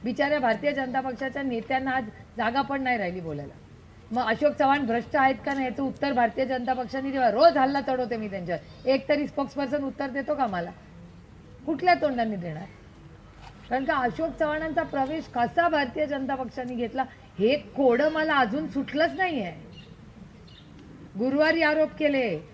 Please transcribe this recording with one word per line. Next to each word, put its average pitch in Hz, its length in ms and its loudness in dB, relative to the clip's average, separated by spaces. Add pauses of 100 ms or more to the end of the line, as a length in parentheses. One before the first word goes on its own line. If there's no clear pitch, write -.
बिचाऱ्या 285 340 0
भारतीय 247 340 0
जनता 262 280 -2
पक्षाच्या 262 420 -6
नेत्यांना 262 480 -2
आज 262 140 -2 (320)
जागा 240 260 0
पण 269 200 -2
नाही 247 160 0
राहिली 180 220 -4
बोलायला. 147 320 -8 (580)
मग 240 120 0
अशोक 240 300 2
चव्हाण 277 340 2
भ्रष्ट 233 300 -2
आहेत 269 180 6 (120)
का 277 80 -2
नाही, 269 120 -2
याचं 254 160 -4
उत्तर 277 300 -2
भारतीय 240 320 2
जनता 254 280 -2
पक्षाने 262 380 -4
द्यावं. 254 200 4
रोज 277 260 6
हल्ला 277 240 2
चढवते 247 360 -2
मी 214 140 -6
त्यांच्यावर, 180 580 -6
एक 269 200 0
तरी 294 180 2
स्पोक्सपर्सन 277 560 -4
उत्तर 269 280 -6
देतो 277 240 -4
का 262 120 0
मला? 175 240 -4 (960)
कुठल्या 339 280 2
तोंडाने 240 420 0
देणार? 170 280 -8 (1040)
कारण 262 140 0
का 220 120 2
अशोक 247 400 0
चव्हाणांचा 311 460 0
प्रवेश 294 420 -2
कसा 240 440 2
भारतीय 294 380 0
जनता 269 280 -2
पक्षाने 254 400 -6
घेतला, 240 300 -2 (340)
हे 226 180 4
कोडं 269 520 4
मला 311 280 2
अजून 269 320 2
सुटलंच 285 480 0
नाहीये. 285 360 -2 (1700)
गुरुवारी 302 440 2
आरोप 302 360 4
केले 262 420 0 (140)